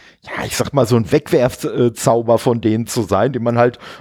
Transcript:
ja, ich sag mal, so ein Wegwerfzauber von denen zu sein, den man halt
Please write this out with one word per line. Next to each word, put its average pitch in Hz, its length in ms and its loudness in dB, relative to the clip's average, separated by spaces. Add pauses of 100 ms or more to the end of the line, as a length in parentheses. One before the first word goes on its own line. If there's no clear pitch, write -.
(240)
ja, - 220 -8
ich - 100 -8
sag - 180 -4
mal, 131 120 4
so 120 100 2
ein 110 160 2
Wegwerfzauber 120 1300 0
von 117 240 0
denen 113 240 0
zu 120 160 -4
sein, 101 320 0
den 117 80 -4
man 117 160 0
halt 123 220 2 (220)